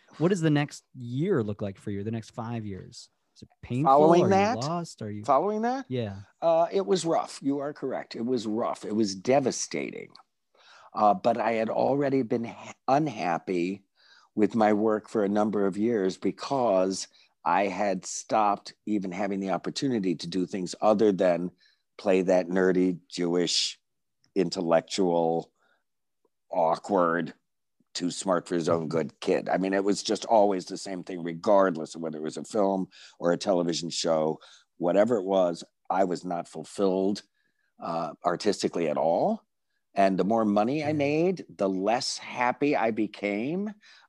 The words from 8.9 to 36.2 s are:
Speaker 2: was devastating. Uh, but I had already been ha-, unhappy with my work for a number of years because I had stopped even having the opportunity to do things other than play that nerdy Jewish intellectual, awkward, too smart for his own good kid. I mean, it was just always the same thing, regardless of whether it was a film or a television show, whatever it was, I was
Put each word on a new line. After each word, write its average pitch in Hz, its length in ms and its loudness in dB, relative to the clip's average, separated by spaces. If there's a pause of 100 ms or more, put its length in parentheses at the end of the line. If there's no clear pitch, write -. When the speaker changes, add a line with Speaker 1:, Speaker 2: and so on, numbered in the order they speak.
Speaker 2:
was 101 200 0
devastating. 82 1000 -2 (800)
Uh, 104 200 4
but 113 240 0
I 113 160 0
had 110 160 0
already 135 540 2
been 117 220 -2
ha-, - 280 -14 (140)
unhappy 95 1000 0 (500)
with 104 200 2
my 107 180 4
work 107 360 0
for 107 160 0
a 98 40 2
number 104 380 2
of 92 100 -4
years 104 400 0
because 98 920 0 (380)
I 92 220 2
had 95 380 -2
stopped - 680 -2 (140)
even 98 240 -2
having 98 280 -4
the 95 120 -2
opportunity 92 640 -2
to 87 120 -10
do 90 200 -2
things 90 340 -6
other 107 300 4
than 90 400 0 (460)
play 95 260 2
that 90 260 2
nerdy 92 500 2 (100)
Jewish 87 720 0 (560)
intellectual, 85 1160 0 (960)
awkward, 85 840 0 (600)
too 87 180 -4
smart 87 360 -2
for 90 80 -4
his 82 140 0
own 82 200 0
good 78 320 -4
kid. - 280 0
I 85 80 0
mean, 95 160 -2
it 98 100 0
was 98 200 0
just 107 220 -4
always 101 400 2
the 92 120 -12
same 92 260 -10
thing, 90 200 -10
regardless 87 720 2
of 82 60 -10
whether 78 180 -6
it 78 40 -10
was 78 140 -6
a 76 80 -10
film 98 420 0 (320)
or 87 140 2
a 85 40 0
television 85 520 0
show, 78 500 0 (380)
whatever 101 400 2
it 92 80 -4
was, 92 380 2 (260)
I 95 160 2
was 87 200 -4